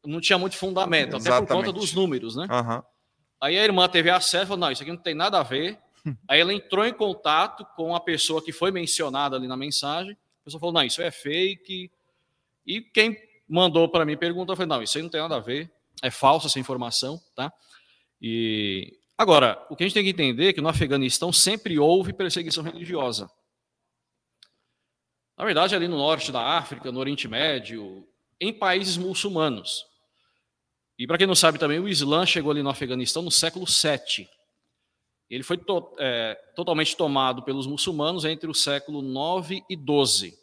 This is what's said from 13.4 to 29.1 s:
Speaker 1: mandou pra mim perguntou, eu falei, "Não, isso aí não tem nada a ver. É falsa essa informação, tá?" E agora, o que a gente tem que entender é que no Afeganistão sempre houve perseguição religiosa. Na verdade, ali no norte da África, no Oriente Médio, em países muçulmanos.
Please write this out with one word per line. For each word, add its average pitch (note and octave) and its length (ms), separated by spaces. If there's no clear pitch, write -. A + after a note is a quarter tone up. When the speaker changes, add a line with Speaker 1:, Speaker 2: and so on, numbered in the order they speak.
Speaker 1:
mandou E3 420
pra E3 160
mim D3+ 120
perguntou, F3 360
eu D#3+ 40
falei, F3+ 120
"Não, B2+ 140
isso B2 140
aí D#3+ 60
não E3+ 60
tem D#3 120
nada D#3+ 160
a - 20
ver. C3+ 320
É B2+ 80
falsa D3+ 360
essa C#3 120
informação, B2+ 600
tá?" C#3 160
E A2 760
agora, D#3+ 540
o D3 40
que E3+ 80
a F#3+ 40
gente G3 80
tem G#3 80
que F#3+ 80
entender D3+ 380
é - 40
que D#3 80
no D#3 80
Afeganistão C#3 640
sempre G3 460
houve F3 340
perseguição E3 500
religiosa. D#3+ 680
Na - 80
verdade, F#3+ 300
ali F3 120
no E3+ 100
norte D3 340
da B2 100
África, C3+ 340
no B2+ 80
Oriente C3+ 280
Médio, A2 800
em G#3+ 140
países F#3+ 440
muçulmanos. E3+ 880